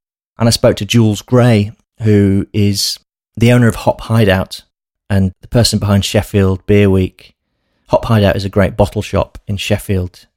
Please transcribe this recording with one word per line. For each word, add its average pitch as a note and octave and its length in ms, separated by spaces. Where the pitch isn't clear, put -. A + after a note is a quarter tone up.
And A#2 100
I A#2 40
spoke A2+ 260
to G#2 80
Jules G#2+ 360
Gray, A#2 520
who G2+ 520
is G2+ 440
the A#2 160
owner B2 160
of A2 80
Hop - 260
Hideout G2+ 600
and G2 320
the - 60
person A2 320
behind G2+ 260
Sheffield F#2+ 600
Beer G2+ 240
Week. F#2+ 460
Hop - 160
Hideout G#2+ 300
is G2 100
a G2 40
great F#2+ 280
bottle G#2 240
shop - 360
in G2+ 100
Sheffield F#2+ 800